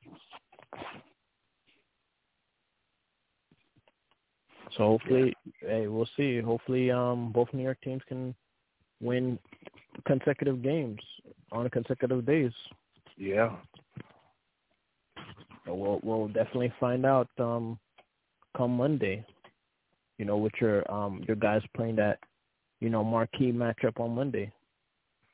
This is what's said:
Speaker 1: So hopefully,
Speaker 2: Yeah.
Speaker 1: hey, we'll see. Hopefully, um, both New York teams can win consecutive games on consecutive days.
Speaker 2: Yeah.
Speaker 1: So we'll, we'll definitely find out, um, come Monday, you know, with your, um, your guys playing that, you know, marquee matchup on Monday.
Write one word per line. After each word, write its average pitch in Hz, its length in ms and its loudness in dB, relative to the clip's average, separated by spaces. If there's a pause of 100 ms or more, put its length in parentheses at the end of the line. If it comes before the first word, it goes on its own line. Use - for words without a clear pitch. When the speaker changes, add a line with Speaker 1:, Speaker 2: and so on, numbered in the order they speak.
(4000)
Speaker 1:
So 110 60 2
hopefully, 120 520 4 (260)
Speaker 2:
Yeah. - 80 -6
Speaker 1:
hey, 110 180 0
we'll 110 280 -2
see. 131 240 0
Hopefully, 123 520 0
um, 123 400 0
both 120 220 2
New 131 100 -4
York 131 180 -4
teams 131 260 -8
can 127 260 -8 (680)
win 123 360 0 (680)
consecutive 139 560 0
games 131 400 -2 (500)
on 120 180 -4
consecutive 123 560 0
days. 139 260 2 (640)
Speaker 2:
Yeah. 98 380 0 (2000)
Speaker 1:
So 87 80 -6
we'll, 98 300 0
we'll 110 240 0
definitely 113 520 0
find 127 260 2
out, 131 220 4 (120)
um, 117 380 -2 (800)
come 123 220 0
Monday, 117 480 0 (920)
you 104 80 -4
know, 104 120 2
with 107 220 2
your, 107 320 4
um, 101 360 -4
your 110 80 0
guys 107 260 2 (140)
playing 113 220 -2
that, 104 220 2 (600)
you 117 100 -2
know, 110 140 2
marquee 117 480 2
matchup 117 480 -2
on 117 160 -4
Monday. 117 360 -4 (840)